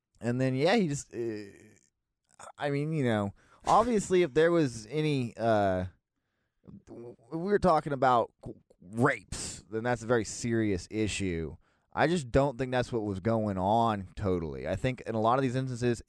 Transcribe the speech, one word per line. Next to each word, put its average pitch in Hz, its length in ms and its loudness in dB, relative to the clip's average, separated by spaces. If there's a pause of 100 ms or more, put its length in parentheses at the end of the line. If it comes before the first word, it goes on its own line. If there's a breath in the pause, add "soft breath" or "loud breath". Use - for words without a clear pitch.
(220)
and 120 200 -2
then, 131 140 0
yeah, 165 200 2
he 190 140 2
just, - 240 -8
uh, 98 40 -10 (1400)
I 143 120 -4
mean, 143 220 -2
you 151 140 0
know, 104 280 0 (320 soft breath)
obviously 190 580 4
if 135 100 -2
there 165 180 6
was 120 400 0
any, 143 460 -2
uh, 101 480 2 (1040)
w-, 117 280 -16 (160)
we 160 60 -8
were 190 220 0
talking 156 340 2
about 127 380 4 (100)
qu-, 107 140 -14 (380)
rapes, 120 800 -2
then 110 120 -4
that's 120 200 0
a 110 40 -10
very 113 180 2
serious 110 640 -2
issue. 95 640 -2 (380)
I 127 140 2
just 160 220 -2
don't 135 280 2
think 127 140 -4
that's 123 200 0
what 117 120 -2
was 98 180 -4
going 107 360 0
on 104 580 0
totally. 80 520 -4
I 92 80 -2
think 127 320 -4
in 110 80 -4
a 110 60 0
lot 120 180 4
of 139 40 0
these 123 120 0
instances, 123 540 -2